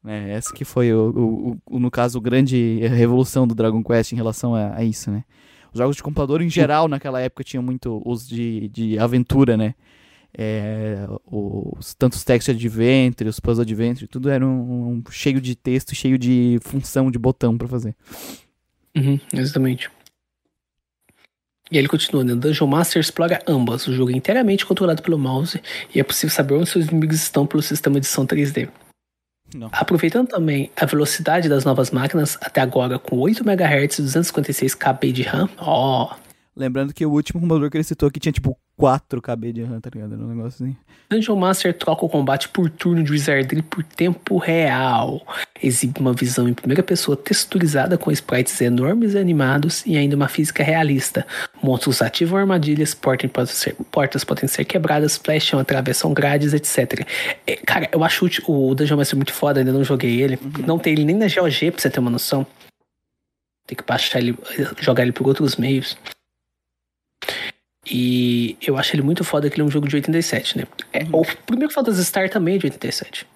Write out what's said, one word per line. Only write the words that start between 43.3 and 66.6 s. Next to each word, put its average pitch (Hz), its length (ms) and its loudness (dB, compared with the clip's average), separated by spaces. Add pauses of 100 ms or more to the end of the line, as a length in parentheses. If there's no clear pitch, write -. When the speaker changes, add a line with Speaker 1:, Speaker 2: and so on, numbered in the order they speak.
Speaker 2:
por 156 200 -6
tempo 175 540 -2
real. 131 920 0 (360)
Exibe 127 380 0
uma 131 120 2
visão 123 340 0
em 120 60 2
primeira 139 300 0
pessoa 165 340 0
texturizada 170 800 0
com 156 160 0
sprites - 480 -2
enormes 151 540 2
e 202 40 2
animados 147 680 2
e 170 100 2
ainda 143 180 2
uma 139 140 2
física - 340 -2
realista. 147 640 0 (360)
Monstros 127 400 0
ativam 170 360 0
armadilhas, 156 560 2
porta - 300 0
em-, 127 60 -2
pode - 200 -2
ser, - 240 -4 (160)
portas 143 320 0
podem - 240 -2
ser - 200 -2
quebradas, 151 500 0
flecham, - 420 0
atravessam 139 540 0
grades, 143 400 2
et 151 140 0
cetera. - 400 -2 (400)
É, - 100 -4
cara, - 360 -2
eu 160 120 2
acho 175 220 2
útil, - 200 -2
o 135 280 2
Dungeon 147 240 2
Master 143 180 0
muito 135 160 0
foda, 143 280 2
ainda 131 120 2
não 135 120 4
joguei 123 360 2
ele. 135 160 2
Speaker 1:
Uhum. 143 300 -6
Speaker 2:
Não 160 120 2
tem 160 140 0
ele 151 140 4
nem 170 100 4
na 214 120 4
G 180 120 0
O 175 80 4
G, 151 220 0
pra - 100 -10
você - 80 0
ter - 120 -2
uma 120 100 0
noção. 123 360 -2 (1200)
Tem - 100 -12
que - 80 -14
baixar - 340 -2
ele, 120 180 0 (440)
jogar 127 220 2
ele 123 100 2
por 127 140 -2
outros 135 300 2
meios. 131 400 -2 (1900)